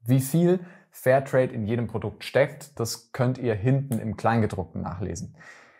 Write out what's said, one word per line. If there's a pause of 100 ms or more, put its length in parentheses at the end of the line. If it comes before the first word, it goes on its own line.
Wie
viel (320)
Fairtrade
in
jedem
Produkt
steckt,
das
könnt
ihr
hinten
im
Kleingedruckten
nachlesen. (420)